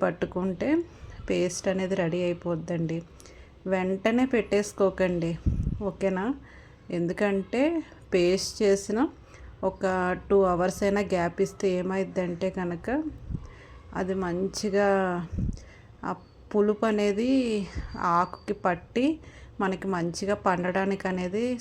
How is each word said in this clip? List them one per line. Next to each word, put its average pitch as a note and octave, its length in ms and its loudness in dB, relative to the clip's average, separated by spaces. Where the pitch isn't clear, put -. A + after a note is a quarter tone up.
పట్టుకుంటే F3+ 640 -2
పేస్ట్ F3+ 420 0
అనేది F#3 300 0
రెడీ E3+ 260 0
అయిపోద్దండి. E3 720 -2
వెంటనే F#3+ 600 2
పెట్టేసుకోకండి, F#3+ 1000 2
ఓకేనా? F#3+ 360 0
ఎందుకంటే G3 640 0
పేస్ట్ F3+ 480 2
చేసిన G3 360 2
ఒక F#3+ 160 -6
టూ G3+ 80 6
అవర్స్ F3+ 340 2
అయినా G3+ 140 2
గ్యాప్ F3 300 0
ఇస్తే F#3+ 220 -4
ఏమైద్దంటే F3+ 680 -2
కనుక F3 300 -4
అది F#3+ 140 -2
మంచిగా F#3+ 600 0
ఆ F#3 40 -2
పులుపు G#3 380 2
అనేది G#3 380 2
ఆకుకి F3+ 360 -2
పట్టి F#3+ 420 0
మనకి F#3 320 -2
మంచిగా F3 400 -2
పండడానికి F#3+ 680 2
అనేది F3+ 300 -2